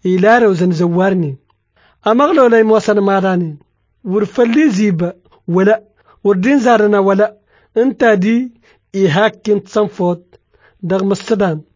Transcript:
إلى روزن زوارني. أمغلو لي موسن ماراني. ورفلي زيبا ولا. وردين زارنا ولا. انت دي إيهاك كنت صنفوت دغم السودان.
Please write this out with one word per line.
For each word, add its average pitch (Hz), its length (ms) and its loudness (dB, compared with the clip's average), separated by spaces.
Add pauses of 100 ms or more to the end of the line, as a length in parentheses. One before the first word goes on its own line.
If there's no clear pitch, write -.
إلى 190 320 2
روزن 180 340 0
زوارني. 175 640 -2 (680)
أمغلو 269 400 2
لي 226 160 4
موسن 220 360 0
ماراني. 185 580 -2 (480)
ورفلي 233 640 0
زيبا 185 420 -2 (360)
ولا. 196 340 0 (420)
وردين 202 340 2
زارنا 208 400 2
ولا. 196 380 0 (400)
انت 247 280 -2
دي 226 480 0 (420)
إيهاك 196 520 0
كنت 202 220 -2
صنفوت 180 680 -4 (480)
دغم 190 300 -2
السودان. 185 480 -4 (160)